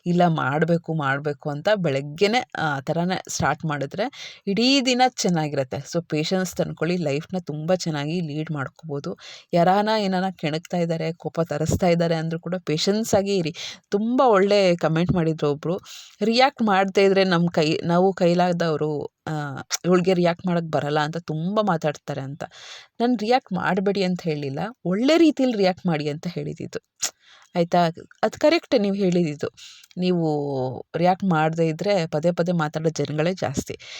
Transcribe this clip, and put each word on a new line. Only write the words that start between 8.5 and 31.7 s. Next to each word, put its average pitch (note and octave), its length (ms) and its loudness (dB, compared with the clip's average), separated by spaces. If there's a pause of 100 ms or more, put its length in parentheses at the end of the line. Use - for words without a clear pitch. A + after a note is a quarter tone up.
ಮಾಡ್ಕೋಬೋದು. C#3+ 680 -8 (360)
ಯಾರಾನ F#3 360 4 (120)
ಏನಾನ F#3+ 240 0 (120)
ಕೆಣಕ್ತಾ E3 400 -4
ಇದ್ದಾರೆ, E3 360 -2
ಕೋಪ - 280 -6
ತರಿಸ್ತಾ D#3+ 480 0
ಇದ್ದಾರೆ E3+ 260 2
ಅಂದ್ರೂ E3 260 -4
ಕೂಡ E3+ 140 -6 (120)
ಪೇಷನ್ಸ್ G3+ 480 0
ಆಗಿ G3 220 2
ಇರಿ. E3 160 -2 (360)
ತುಂಬಾ A#3+ 380 2
ಒಳ್ಳೆ G3 500 6
ಕಾಮೆಂಟ್ E3+ 360 0
ಮಾಡಿದ್ರು D#3+ 380 0
ಒಬ್ರು, D#3 260 -4 (460)
"ರಿಯಾಕ್ಟ್ A#3+ 400 2
ಮಾಡ್ದೇ G3 420 4
ಇದ್ರೆ G3 200 6
ನಮ್ F3 240 2
ಕೈ-, D#3+ 360 2
ನಾವು F3+ 280 4
ಕೈಲಾದವ್ರು, E3+ 920 0 (220)
ಆ, D#3 60 -4 (520)
ಇವ್ಳಿಗೆ F3+ 300 4
ರಿಯಾಕ್ಟ್ F3 320 0
ಮಾಡಕ್ E3+ 180 0
ಬರಲ್ಲ" D3+ 360 -2
ಅಂತ D3+ 160 -2
ತುಂಬಾ E3+ 460 -2
ಮಾತಾಡ್ತಾರೆ D#3+ 580 -2
ಅಂತ. C3+ 240 -10 (560)
ನಾನ್ A#3+ 180 2
ರಿಯಾಕ್ಟ್ A3+ 340 0
ಮಾಡ್ಬೇಡಿ F#3+ 500 0
ಅಂತ F#3 200 -2
ಹೇಳಿಲ್ಲ, D3 360 -4 (260)
ಒಳ್ಳೆ A#3 340 2
ರೀತಿಲಿ C4+ 340 4
ರಿಯಾಕ್ಟ್ F#3+ 340 0
ಮಾಡಿ D3+ 220 0
ಅಂತ D3+ 180 -8
ಹೇಳಿದಿದ್ದು. E3 520 -8 (800)
ಆಯ್ತಾ? F3 220 2 (440)
ಅದ್ A3 100 0
ಕರೆಕ್ಟ್ D4+ 480 2
ನೀವ್ G3+ 160 0
ಹೇಳಿದಿದ್ದು. F3 520 0 (500)
ನೀವು F3+ 280 0 (720)
ರಿಯಾಕ್ಟ್ F3+ 280 2
ಮಾಡ್ದೇ E3 440 2
ಇದ್ರೆ F3 380 0